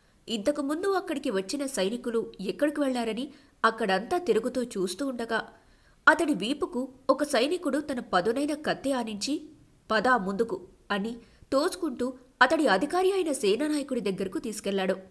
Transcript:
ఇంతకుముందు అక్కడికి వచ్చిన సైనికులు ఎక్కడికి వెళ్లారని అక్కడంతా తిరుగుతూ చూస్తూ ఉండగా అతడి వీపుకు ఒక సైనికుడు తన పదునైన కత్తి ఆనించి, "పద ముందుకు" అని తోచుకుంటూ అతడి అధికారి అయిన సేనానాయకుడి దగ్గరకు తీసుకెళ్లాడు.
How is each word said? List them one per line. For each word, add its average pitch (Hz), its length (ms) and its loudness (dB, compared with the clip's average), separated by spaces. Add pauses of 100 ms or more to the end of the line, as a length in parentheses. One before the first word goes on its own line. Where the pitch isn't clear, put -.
(300)
ఇంతకుముందు 294 640 0
అక్కడికి 349 360 -2
వచ్చిన 277 360 -2
సైనికులు 226 760 -2
ఎక్కడికి 294 380 0
వెళ్లారని 247 540 -2 (320)
అక్కడంతా 226 520 2
తిరుగుతూ 240 460 0
చూస్తూ 208 440 -4
ఉండగా 233 420 -4 (580)
అతడి 311 260 6
వీపుకు 254 560 -4 (200)
ఒక 285 140 4
సైనికుడు 285 540 2
తన 277 220 -4
పదునైన 240 540 0
కత్తి 269 380 -2
ఆనించి, 240 540 -4 (460)
"పద 214 160 2
ముందుకు" 202 540 0 (300)
అని 208 260 -2 (340)
తోచుకుంటూ 269 600 0 (280)
అతడి 285 260 4
అధికారి 311 440 2
అయిన 370 200 0
సేనానాయకుడి 269 720 0
దగ్గరకు 190 380 -4
తీసుకెళ్లాడు. 196 560 -2 (160)